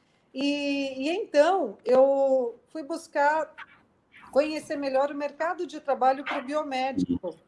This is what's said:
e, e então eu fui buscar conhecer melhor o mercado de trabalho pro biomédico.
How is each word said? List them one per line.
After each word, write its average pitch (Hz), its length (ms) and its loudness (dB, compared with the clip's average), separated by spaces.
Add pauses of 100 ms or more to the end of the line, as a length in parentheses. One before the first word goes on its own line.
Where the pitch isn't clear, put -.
(340)
e, 277 720 -2
e 330 100 0
então 320 680 2
eu 262 760 4 (120)
fui 320 120 -12
buscar 302 720 -2 (800)
conhecer 302 440 0
melhor 277 340 0
o 285 60 -10
mercado 311 500 -6
de 302 140 -14
trabalho 269 440 0
pro 294 180 -6
biomédico. 262 920 -4 (140)